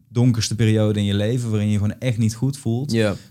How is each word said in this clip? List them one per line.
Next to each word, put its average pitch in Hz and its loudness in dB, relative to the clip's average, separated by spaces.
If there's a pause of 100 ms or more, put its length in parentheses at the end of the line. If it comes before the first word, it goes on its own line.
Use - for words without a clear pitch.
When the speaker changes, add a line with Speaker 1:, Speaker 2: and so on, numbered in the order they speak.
Speaker 1:
donkerste 113 0
periode 107 2
in 101 2
je 101 0
leven, 117 -2
waarin 107 0
je 107 2
gewoon 104 -2
echt 127 -4
niet 110 0
goed 135 -4
voelt, 123 -4
Speaker 2:
Ja. 110 2 (160)